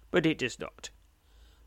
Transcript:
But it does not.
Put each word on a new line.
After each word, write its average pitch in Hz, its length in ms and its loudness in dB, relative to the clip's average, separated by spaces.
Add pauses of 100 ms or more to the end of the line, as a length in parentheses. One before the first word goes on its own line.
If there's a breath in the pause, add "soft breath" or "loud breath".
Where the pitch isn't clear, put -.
(120)
But 170 140 4
it 160 120 4
does 123 200 -4
not. - 320 -10 (760)